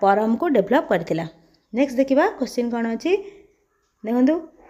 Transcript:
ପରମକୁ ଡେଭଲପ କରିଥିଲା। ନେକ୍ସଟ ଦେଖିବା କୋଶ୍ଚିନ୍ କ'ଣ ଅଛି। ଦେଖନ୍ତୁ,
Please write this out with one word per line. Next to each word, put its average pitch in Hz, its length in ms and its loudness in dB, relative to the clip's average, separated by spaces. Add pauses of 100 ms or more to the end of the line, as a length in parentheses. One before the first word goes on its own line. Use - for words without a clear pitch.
ପରମକୁ 214 460 2
ଡେଭଲପ 262 400 2
କରିଥିଲା। 165 380 -2 (480)
ନେକ୍ସଟ 254 220 0
ଦେଖିବା 269 340 4
କୋଶ୍ଚିନ୍ 240 400 -4
କ'ଣ 226 220 -4
ଅଛି। 320 200 -2 (920)
ଦେଖନ୍ତୁ, 254 300 2 (360)